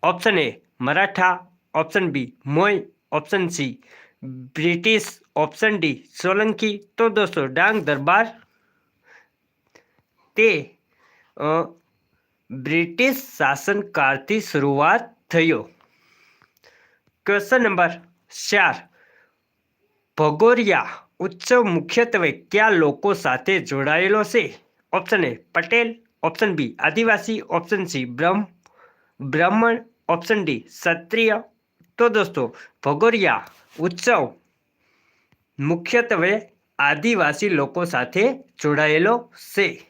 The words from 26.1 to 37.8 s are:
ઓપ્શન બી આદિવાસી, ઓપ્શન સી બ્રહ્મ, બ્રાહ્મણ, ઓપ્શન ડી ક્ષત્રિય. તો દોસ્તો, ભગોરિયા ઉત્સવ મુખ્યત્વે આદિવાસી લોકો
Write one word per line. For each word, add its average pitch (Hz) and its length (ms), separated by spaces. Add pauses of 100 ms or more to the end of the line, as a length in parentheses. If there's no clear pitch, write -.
ઓપ્શન 170 320
બી 135 240
આદિવાસી, 214 640
ઓપ્શન 170 440
સી 139 200
બ્રહ્મ, 165 400 (760)
બ્રાહ્મણ, 190 580 (320)
ઓપ્શન 180 340
ડી 139 160
ક્ષત્રિય. 208 800 (600)
તો 240 120
દોસ્તો, 185 320 (420)
ભગોરિયા 165 640 (320)
ઉત્સવ 175 460 (1300)
મુખ્યત્વે 170 720 (480)
આદિવાસી 151 680
લોકો 165 360